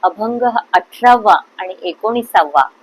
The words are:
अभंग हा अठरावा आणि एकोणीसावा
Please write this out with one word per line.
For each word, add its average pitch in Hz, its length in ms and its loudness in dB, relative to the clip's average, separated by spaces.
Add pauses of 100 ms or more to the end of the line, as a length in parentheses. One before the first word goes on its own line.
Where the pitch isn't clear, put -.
अभंग 220 400 -4
हा 233 180 -2 (120)
अठरावा 214 600 2 (240)
आणि 185 240 -10
एकोणीसावा 175 840 -2 (140)